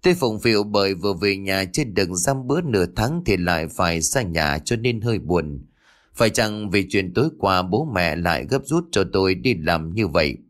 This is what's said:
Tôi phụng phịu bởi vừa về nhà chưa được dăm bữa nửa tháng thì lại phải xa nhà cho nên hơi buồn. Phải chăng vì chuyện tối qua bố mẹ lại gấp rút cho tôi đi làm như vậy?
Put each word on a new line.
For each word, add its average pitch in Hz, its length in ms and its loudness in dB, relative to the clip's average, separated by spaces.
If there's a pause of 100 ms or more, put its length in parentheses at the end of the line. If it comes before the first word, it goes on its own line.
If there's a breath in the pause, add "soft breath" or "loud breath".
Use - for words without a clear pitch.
Tôi 180 120 6
phụng 110 260 -2
phịu 107 240 4
bởi 101 300 2
vừa 95 180 -2
về 98 240 0
nhà 95 280 -2
chưa 113 200 -2
được 98 300 0
dăm 127 320 -2
bữa 143 140 0
nửa 110 260 2 (100)
tháng 143 300 0
thì 101 100 2
lại 87 320 0
phải 85 340 0
xa 127 200 0
nhà 80 360 -2
cho 117 180 -2
nên 113 240 -2
hơi 110 180 0
buồn. 73 480 -2 (480 soft breath)
Phải 113 160 4
chăng 107 400 -2
vì 98 200 2
chuyện 95 240 0
tối 135 140 2 (100)
qua 95 240 2
bố 107 320 0
mẹ 85 220 0
lại 82 340 -2
gấp 135 160 0
rút 170 260 0
cho 98 200 2
tôi 95 220 2
đi 107 200 0
làm 82 400 -2
như 104 140 0
vậy? 76 280 2 (140)